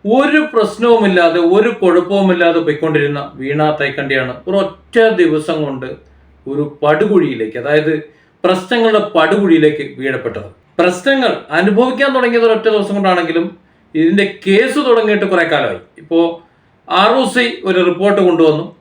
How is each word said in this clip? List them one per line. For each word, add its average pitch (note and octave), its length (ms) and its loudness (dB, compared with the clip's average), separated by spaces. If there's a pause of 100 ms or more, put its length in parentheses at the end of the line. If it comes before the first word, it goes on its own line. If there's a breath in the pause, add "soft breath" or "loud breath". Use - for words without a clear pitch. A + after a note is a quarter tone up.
(160)
ഒരു D4 380 2
പ്രശ്നവുമില്ലാതെ, G3+ 840 2
ഒരു G3 300 2
കുഴപ്പവുമില്ലാതെ F3 920 2
പോയിക്കൊണ്ടിരുന്ന D3 760 -2
വീണ D3 460 -2
തൈക്കണ്ടിയാണ് C3+ 540 -4 (140)
ഒരൊറ്റ G3 680 0
ദിവസം D#3 500 0
കൊണ്ട് C3 220 -8 (640 soft breath)
ഒരു D3 340 -6
പടുകുഴിയിലേക്ക്, D3 760 -2
അതായത് D3+ 440 -2 (420 soft breath)
പ്രശ്നങ്ങളുടെ G#3+ 720 0
പടുകുഴിയിലേക്ക് D#3+ 800 2
വീഴപ്പെട്ടത്. A#2 680 -8 (140)
പ്രശ്നങ്ങൾ G#3+ 580 0 (140)
അനുഭവിക്കാൻ A#3+ 640 0
തുടങ്ങിയത് A#3 300 0
ഒരൊറ്റ A3 240 2
ദിവസം G3+ 260 -2
കൊണ്ടാണെങ്കിലും F3+ 600 -2 (380 soft breath)
ഇതിൻ്റെ F3+ 520 0
കേസ് B3+ 320 2
തുടങ്ങിയിട്ട് A3 460 2
കുറേ F3 200 0
കാലമായി. A#2+ 340 -2 (200)
ഇപ്പോ E3 440 -2 (480 soft breath)
ആർ G3+ 260 2
ഒ B3+ 80 2
സി A#3 400 -2
ഒരു F#3 200 0
റിപ്പോർട്ട് F#3+ 380 0
കൊണ്ടുവന്നു. E3 580 2